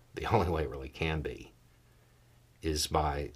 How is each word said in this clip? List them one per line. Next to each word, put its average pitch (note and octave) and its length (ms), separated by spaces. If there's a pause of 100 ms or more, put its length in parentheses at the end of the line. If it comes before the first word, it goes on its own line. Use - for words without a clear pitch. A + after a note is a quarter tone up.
(140)
the - 120
<laughs> G2 60
only F#2+ 180
way D#2+ 120
it C#2 80
really C2+ 180
can D#2+ 320
be, - 320 (1080)
is D#2 240
by D2 500